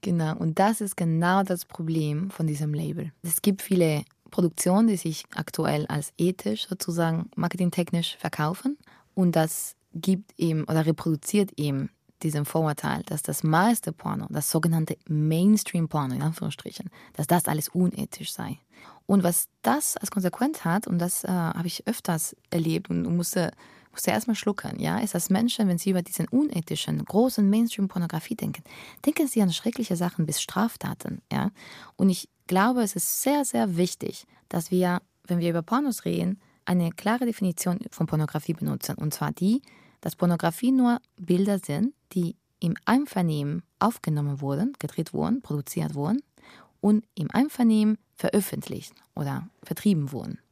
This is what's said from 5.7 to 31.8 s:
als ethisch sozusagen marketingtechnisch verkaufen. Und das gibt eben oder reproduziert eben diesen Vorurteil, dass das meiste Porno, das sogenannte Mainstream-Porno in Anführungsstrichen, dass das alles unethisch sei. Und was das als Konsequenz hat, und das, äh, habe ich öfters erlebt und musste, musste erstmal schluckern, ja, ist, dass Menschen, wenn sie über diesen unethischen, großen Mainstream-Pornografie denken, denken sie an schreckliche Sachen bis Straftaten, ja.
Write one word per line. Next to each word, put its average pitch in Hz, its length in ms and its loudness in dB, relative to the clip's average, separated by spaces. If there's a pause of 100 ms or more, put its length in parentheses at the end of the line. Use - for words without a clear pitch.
als 151 320 -4
ethisch 185 480 0
sozusagen 170 720 -2
marketingtechnisch 175 800 -2
verkaufen. 170 600 -4 (380)
Und 180 220 4
das - 400 0 (180)
gibt 190 420 -2
eben 160 280 0
oder 160 200 2
reproduziert 165 720 0
eben 143 340 -2 (340)
diesen 151 200 0
Vorurteil, 151 600 -2
dass 156 180 -6
das - 200 -6
meiste 170 500 4
Porno, - 380 -6
das 151 200 -4
sogenannte 165 460 2 (120)
Mainstream-Porno 156 1040 2
in 135 80 -2
Anführungsstrichen, - 680 -6 (240)
dass 147 140 -4
das 175 200 4
alles 151 220 -2
unethisch - 640 -2
sei. - 260 -8 (480)
Und 196 160 4
was 175 260 0 (140)
das 269 340 0
als - 140 -6
Konsequenz 208 540 -2
hat, 180 220 0
und 175 120 0
das, 175 260 -2
äh, - 40 -4
habe 170 380 -2
ich - 200 -8
öfters 180 500 -4 (140)
erlebt 165 400 0
und 170 120 0 (140)
musste, 170 340 0 (400)
musste - 220 -2
erstmal 220 240 0
schluckern, - 420 -4
ja, 165 200 0
ist, - 160 -2
dass 170 160 -2
Menschen, 214 380 2
wenn 175 100 2
sie 190 120 -2
über 185 120 2
diesen - 260 -6
unethischen, 160 760 -2
großen 214 460 2
Mainstream-Pornografie 196 840 -2
denken, - 260 -6 (420)
denken 302 220 2
sie 233 160 2
an 180 100 4
schreckliche 220 440 -2
Sachen 175 280 0
bis 151 160 2
Straftaten, - 800 -4 (100)
ja. 117 200 0 (460)